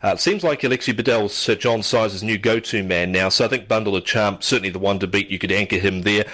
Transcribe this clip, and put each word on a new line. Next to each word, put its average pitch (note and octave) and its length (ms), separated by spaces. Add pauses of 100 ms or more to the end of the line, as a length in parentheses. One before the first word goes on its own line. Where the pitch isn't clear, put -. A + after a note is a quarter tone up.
Uh, G2+ 60
it F#2 100
seems F#3+ 240
like D3+ 180
Alexi B2+ 340
Bedell's, A2+ 540
uh, A2 60
John A#2 260
Sizer's G#2 400
new G#2+ 160
go-to A2 460
man F2+ 280
now, F#2 180
so A#2+ 160
I - 20
think A2+ 200
Bundle G#2+ 280
of F2+ 100
Charm, G2+ 360
certainly G2+ 280
the F2+ 80
one G2 220
to F#2+ 80
beat. G2 240
You F#2 80
could F#2+ 120
anchor G2 260
him F#2 260
there. G#2 300